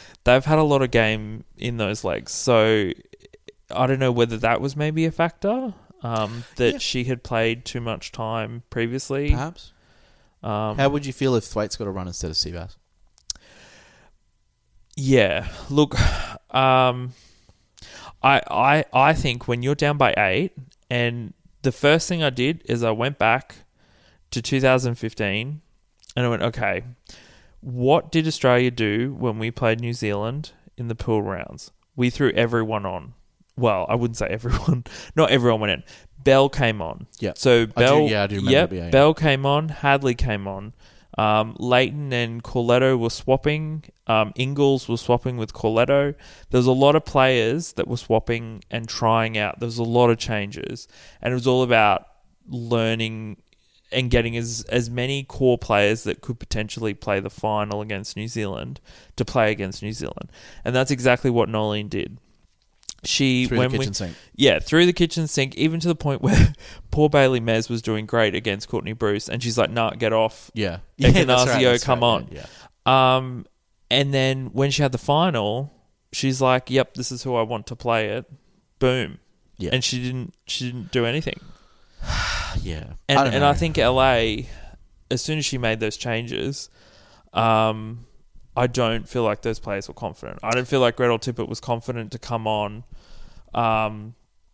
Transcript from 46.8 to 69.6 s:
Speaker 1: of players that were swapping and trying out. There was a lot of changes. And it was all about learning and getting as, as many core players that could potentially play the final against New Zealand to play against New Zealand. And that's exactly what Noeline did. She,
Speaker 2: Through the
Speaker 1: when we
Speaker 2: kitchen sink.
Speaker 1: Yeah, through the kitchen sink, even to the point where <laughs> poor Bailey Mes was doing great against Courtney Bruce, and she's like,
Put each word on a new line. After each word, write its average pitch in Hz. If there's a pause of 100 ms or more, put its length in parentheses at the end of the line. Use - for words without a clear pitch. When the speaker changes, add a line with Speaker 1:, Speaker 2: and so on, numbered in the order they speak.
Speaker 1:
of 156
players 131
that -
were 120
swapping 113
and 113
trying 113
out. 104
There 120
was 117
a 120
lot 117
of 117
changes. - (340)
And 120
it 127
was 123
all 131
about 113 (400)
learning 113 (540)
and 123
getting 117
as, 117
as 117
many 131
core 123
players 104
that -
could 120
potentially 110
play 98
the 98
final 104
against 104
New 107
Zealand 101 (380)
to 127
play 110
against 98
New 107
Zealand. - (340)
And 123
that's 127
exactly 127
what 117
Noeline 107
did. 104 (880)
She, 127
Speaker 2:
Through 120
the -
Speaker 1:
when 127
we 113
Speaker 2:
kitchen 104
sink. 90 (180)
Speaker 1:
Yeah, 110
through 165
the 175
kitchen 165
sink, 139
even 160
to 170
the 165
point 139
where - (180)
<laughs> -
poor 151
Bailey 131
Mes 113
was 117
doing 107
great 110
against 101
Courtney 110
Bruce, 107
and 120
she's 117
like, 110